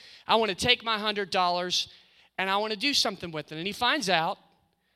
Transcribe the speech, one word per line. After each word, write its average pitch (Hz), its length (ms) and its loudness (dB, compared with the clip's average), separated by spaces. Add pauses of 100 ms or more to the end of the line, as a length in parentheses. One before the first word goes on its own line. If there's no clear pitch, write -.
(260)
I 190 100 2
wanna 214 180 2
take 247 300 2
my 226 140 0
hundred 202 320 -2
dollars 180 580 0 (480)
and 190 140 -2
I 196 80 2
wanna 214 180 -2
do 269 160 0
something 196 380 -2
with 156 200 -8
it." 156 60 -10
And 165 100 -6
he 208 60 -4
finds 247 380 0
out 175 280 2 (580)